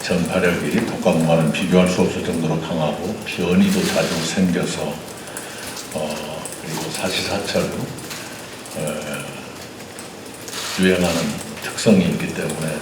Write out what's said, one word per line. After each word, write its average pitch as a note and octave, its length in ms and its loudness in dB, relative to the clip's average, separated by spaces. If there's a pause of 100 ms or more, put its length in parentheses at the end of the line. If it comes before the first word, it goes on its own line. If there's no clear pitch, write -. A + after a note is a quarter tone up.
전파력이 F2 800 2
독감과는 E2 640 4
비교할 F2+ 380 6
수 F#2 120 2
없을 - 220 0
정도로 D#2+ 380 0
강하고, E2 540 -2 (100)
변이도 F2+ 640 4
자주 E2 360 2
생겨서, E2+ 720 2 (1000)
어, D2+ 480 -6 (200)
그리고 D#2+ 300 -6
사시사철, F#2 720 -2 (1120)
에, D#2 60 -4 (2000)
유행하는 F2+ 360 4 (480)
특성이 G2 400 4
있기 - 320 0
때문에 D#2 460 -4